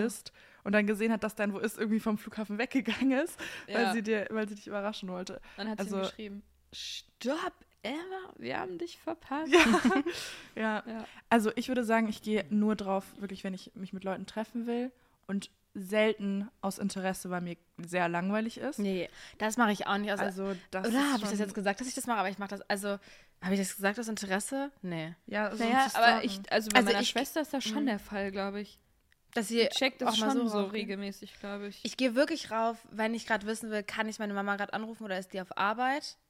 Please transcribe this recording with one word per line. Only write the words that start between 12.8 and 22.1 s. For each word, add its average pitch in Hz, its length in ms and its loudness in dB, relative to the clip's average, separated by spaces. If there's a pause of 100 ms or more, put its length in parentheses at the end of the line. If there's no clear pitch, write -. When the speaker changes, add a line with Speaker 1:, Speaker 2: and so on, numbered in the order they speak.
Speaker 1:
wirklich, 196 260 -8
wenn 190 80 -4
ich - 220 -14
mich 190 180 -10
mit 190 100 -8
Leuten 190 220 -4
treffen 226 420 -6
will 240 240 -2 (360)
und 196 220 -4 (300)
selten 202 720 2 (120)
aus 196 180 -2
Interesse, 185 500 -2
weil 180 120 -2
mir 175 140 -6 (220)
sehr 170 320 0
langweilig 196 480 0
ist. 254 220 -4
Speaker 3:
Nee, 190 300 0 (280)
das 220 200 0
mache 226 140 6
ich 202 140 -2
auch 196 140 2
nicht. 208 100 -2
Also, 196 140 0
Speaker 1:
Also 196 360 -2 (120)
das 190 160 0
Speaker 3:
oder 233 100 2
Speaker 1:
ist 285 160 4
Speaker 3:
hab - 40 4
ich 208 40 -2
das 208 100 -2
Speaker 1:
schon 202 80 0
Speaker 3:
jetzt 208 140 -2
gesagt, 202 260 0
dass 254 80 -6
ich 254 60 -6
das - 140 -6
mache? 233 100 0